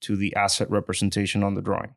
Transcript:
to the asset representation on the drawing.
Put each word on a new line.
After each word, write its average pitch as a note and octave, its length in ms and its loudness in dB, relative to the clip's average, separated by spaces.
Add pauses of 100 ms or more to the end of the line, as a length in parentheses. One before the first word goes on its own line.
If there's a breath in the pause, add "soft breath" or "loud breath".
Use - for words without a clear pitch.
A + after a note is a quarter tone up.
to G#2 160 -2
the G2 180 0
asset G2+ 360 0
representation G2+ 720 0
on G2+ 100 2
the F#2+ 80 -2
drawing. - 360 -4